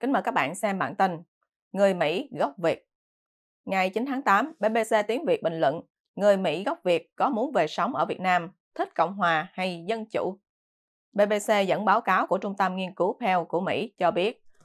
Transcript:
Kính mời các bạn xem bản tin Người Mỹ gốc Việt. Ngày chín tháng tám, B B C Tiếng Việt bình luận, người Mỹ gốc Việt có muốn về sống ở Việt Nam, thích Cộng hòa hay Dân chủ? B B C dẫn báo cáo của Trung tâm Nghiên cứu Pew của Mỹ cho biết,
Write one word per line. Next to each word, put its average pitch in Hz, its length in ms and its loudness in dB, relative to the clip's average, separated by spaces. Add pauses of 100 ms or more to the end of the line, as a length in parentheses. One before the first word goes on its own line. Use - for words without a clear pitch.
Kính 262 120 -2
mời 185 100 2
các 240 120 -4
bạn 147 200 0
xem 196 240 -2
bản 143 160 -4
tin 180 280 0 (500)
Người 196 220 4
Mỹ 175 340 -2 (100)
gốc 202 180 -2
Việt. 170 320 -2 (760)
Ngày 190 260 0
chín 220 160 -2
tháng 277 160 -6
tám, 226 360 2
B - 60 -2 (100)
B - 20 0
C 220 300 2
Tiếng 262 180 -4
Việt 180 180 0
bình 165 180 -4
luận, 156 200 2 (340)
người 202 220 4
Mỹ 180 280 -2
gốc 285 200 -4
Việt 170 320 0
có 202 120 2
muốn 269 240 -2
về 180 140 2
sống 180 280 -4
ở 160 100 0
Việt 214 160 -6
Nam, 180 300 0 (240)
thích 370 200 -6
Cộng 175 220 0
hòa 175 360 0
hay 180 360 -6
Dân 220 180 -4
chủ? 190 320 -4 (720)
B 196 160 -2
B 208 40 0 (140)
C 202 200 2
dẫn 180 180 0
báo 196 160 4
cáo 208 260 2
của 196 120 0
Trung 196 180 -6
tâm 185 200 0
Nghiên 185 180 -6
cứu 190 260 0
Pew 185 240 0
của 165 160 -2
Mỹ 170 380 -4
cho 175 120 4
biết, 185 320 -2 (220)